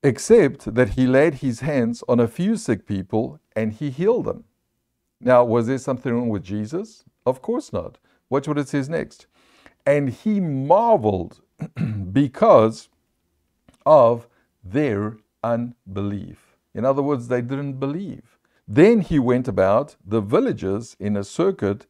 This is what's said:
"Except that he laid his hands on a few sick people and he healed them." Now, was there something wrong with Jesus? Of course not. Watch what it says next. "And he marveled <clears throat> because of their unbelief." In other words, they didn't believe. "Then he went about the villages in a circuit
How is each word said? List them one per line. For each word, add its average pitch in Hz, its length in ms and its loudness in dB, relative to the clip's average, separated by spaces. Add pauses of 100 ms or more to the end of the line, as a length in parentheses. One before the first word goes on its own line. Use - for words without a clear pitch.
"Except 143 680 2
that 120 160 2
he 127 180 0
laid 139 280 4
his 123 260 -6
hands 127 460 -2
on 123 140 2
a 113 60 2
few 190 280 -4
sick 110 300 -4
people 110 540 -6 (160)
and 110 180 -2
he 143 160 -8
healed 185 360 0
them." - 200 -8 (800)
Now, 123 200 6
was 117 220 0
there 131 100 -2
something 127 360 -4
wrong 120 140 -2
with 104 160 -4
Jesus? 110 640 -8 (200)
Of - 160 -2
course - 300 -6
not. - 260 -8 (320)
Watch 135 160 -2
what 147 120 -2
it 143 100 -4
says 139 220 -4
next. - 380 -8 (580)
"And 143 240 2
he 202 320 -2
marveled 185 1000 0 (340)
<clears throat> 104 360 -6
because 127 800 4 (960)
of 120 420 6 (340)
their 110 560 -2 (240)
unbelief." 101 1160 -6 (160)
In 107 100 -8
other 139 180 0
words, 135 280 -4
they 123 120 -2
didn't 135 380 -8
believe. 147 580 -10 (300)
"Then 190 320 6
he 165 180 -2
went 123 300 0
about 101 480 2 (100)
the 107 140 -2
villages 113 800 -2
in 104 160 -4
a 101 80 -4
circuit 156 680 -4